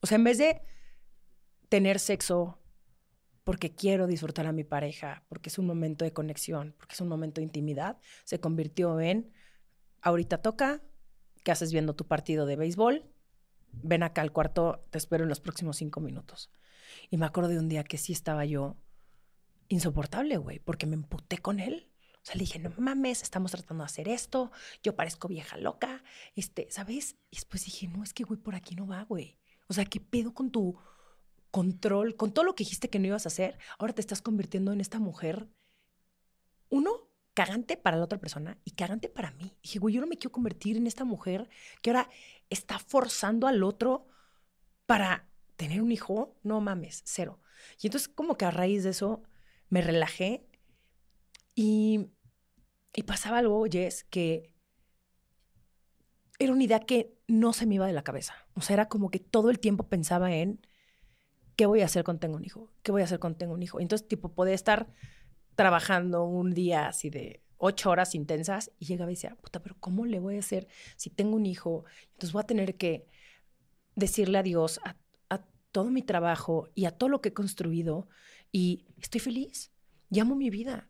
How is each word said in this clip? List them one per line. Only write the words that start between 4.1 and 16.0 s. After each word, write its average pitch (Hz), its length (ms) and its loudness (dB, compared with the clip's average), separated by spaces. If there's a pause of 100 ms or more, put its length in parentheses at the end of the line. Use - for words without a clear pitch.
a 156 60 -2
mi 156 120 -2
pareja, 147 640 -6
porque - 200 -14
es - 100 -6
un 185 80 0
momento 165 380 -2
de 160 80 -2
conexión, 151 680 -6
porque - 160 -20
es - 60 -10
un 175 80 -2
momento 160 320 -4
de 160 60 -2
intimidad, 151 520 -4 (260)
se - 160 -6
convirtió 160 600 0
en, 190 320 0 (720)
"Ahorita 170 400 2
toca, 269 400 0 (640)
¿qué 180 80 2
haces 160 200 0
viendo 156 220 2
tu 151 120 -8
partido 151 400 0
de 139 100 0
béisbol? 208 500 2 (760)
Ven 165 200 2
acá 165 200 0
al 151 100 -2
cuarto, 165 580 2
te 165 80 -6
espero 160 240 0
en 160 80 0
los 143 100 -2
próximos 160 380 -6
cinco 151 220 -6